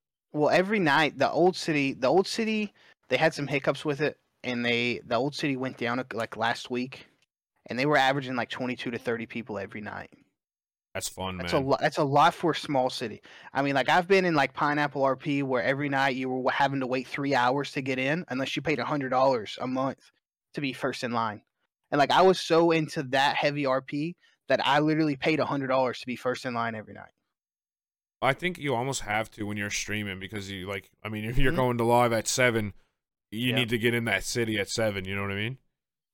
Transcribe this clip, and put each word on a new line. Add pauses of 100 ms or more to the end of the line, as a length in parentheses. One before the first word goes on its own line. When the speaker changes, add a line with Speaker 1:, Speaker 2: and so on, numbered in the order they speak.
(320)
Speaker 1:
Well,
every
night,
the
old
city,
the
old
city, (360)
they
had
some
hiccups
with
it, (260)
and
they,
the
old
city
went
down,
like,
last
week, (600)
and
they
were
averaging,
like,
twenty-two
to
thirty
people
every
night. (840)
Speaker 2:
That's
fun,
Speaker 1:
That's
Speaker 2:
man.
Speaker 1:
a
lo-,
that's
a
lot
for
a
small
city. (320)
I
mean,
like,
I've
been
in,
like,
Pineapple
R
P
where
every
night
you
were
having
to
wait
three
hours
to
get
in
unless
you
paid
a
hundred
dollars
a
month (540)
to
be
first
in
line. (480)
And,
like,
I
was
so
into
that
heavy
R
P (340)
that
I
literally
paid
a
hundred
dollars
to
be
first
in
line
every
night. (1120)
Speaker 2:
I
think
you
almost
have
to
when
you're
streaming
because
you,
like, (120)
I
mean,
<laughs>
if
you're
Speaker 1:
Mm-hmm.
Speaker 2:
going
to
live
at
seven, (600)
you
Speaker 1:
Yeah.
Speaker 2:
need
to
get
in
that
city
at
seven,
you
know
what
I
mean? (560)